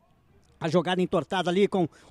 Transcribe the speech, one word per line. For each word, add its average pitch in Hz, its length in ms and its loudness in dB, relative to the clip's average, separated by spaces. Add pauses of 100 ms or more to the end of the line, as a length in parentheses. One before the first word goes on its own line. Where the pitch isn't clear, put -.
(600)
A 165 80 -6
jogada 175 340 0
entortada 180 500 -2
ali 190 160 2
com 175 200 0 (240)